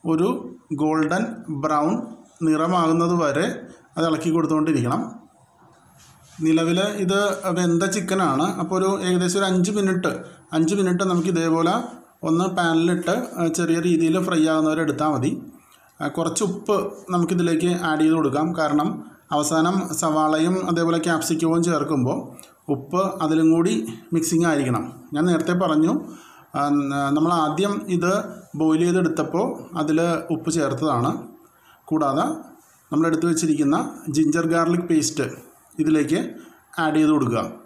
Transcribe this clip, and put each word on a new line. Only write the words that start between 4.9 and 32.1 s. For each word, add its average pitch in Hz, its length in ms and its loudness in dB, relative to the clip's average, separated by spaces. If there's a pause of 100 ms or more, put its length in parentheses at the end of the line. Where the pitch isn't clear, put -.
നിലവിൽ 165 340 2 (260)
ഇത് 196 140 2 (380)
വെന്ത 175 240 2 (140)
ചിക്കനാണ്. 180 520 0 (140)
അപ്പോൾ 185 180 -2
ഒരു 190 120 2 (160)
ഏകദേശം 180 320 2
ഒരു 196 100 0
അഞ്ച് 185 300 2
മിനിറ്റ്, 180 340 0 (440)
അഞ്ച് 165 240 2
മിനിറ്റ് 185 300 0
നമുക്ക് 175 220 0
ഇതേപോലെ 165 400 2 (560)
ഒന്ന് 180 180 2 (120)
പാനിലിട്ട്, 170 580 0 (220)
ആ, 170 100 2 (100)
ചെറിയ 165 200 0 (100)
രീതിയിൽ 165 380 2
ഫ്രൈ 165 140 2 (120)
ആകുന്നവരെ 156 340 0
എടുത്താൽ 151 280 0
മതി. 127 180 0 (680)
ആ, 147 60 -4 (100)
കുറച്ച് 165 320 -2
ഉപ്പ് 190 260 -2 (380)
നമുക്കിതിലേക്ക് 170 560 2 (220)
ആഡ് 156 120 2
ചെയ്ത് 156 140 4
കൊടുക്കാം. 151 300 0 (120)
കാരണം 147 300 2 (460)
അവസാനം 160 420 2 (240)
സവാളയും 156 560 2 (140)
അതേപോലെ 170 360 2
ക്യാപ്സിക്കവും 165 640 0
ചേർക്കുമ്പോൾ 143 500 0 (560)
ഉപ്പ് 175 280 -4 (220)
അതിലും 160 300 4
കൂടി 170 180 2 (420)
മിക്സിങ് 165 360 2
ആയിരിക്കണം. 127 340 0 (300)
ഞാൻ 151 160 2
നേരത്തെ 175 320 2
പറഞ്ഞു, 160 320 2 (640)
ആ, 139 40 0 (540)
നമ്മൾ 160 160 2 (120)
ആദ്യം 170 280 0 (240)
ഇത് 175 160 2 (480)
ബോയിൽ 156 240 2
ചെയ്തെടുത്തപ്പോൾ 175 640 0 (360)
അതിൽ 156 180 0 (360)
ഉപ്പ് - 220 -6
ചേർത്തതാണ്. 135 540 0 (760)
കൂടാതെ 156 380 0 (680)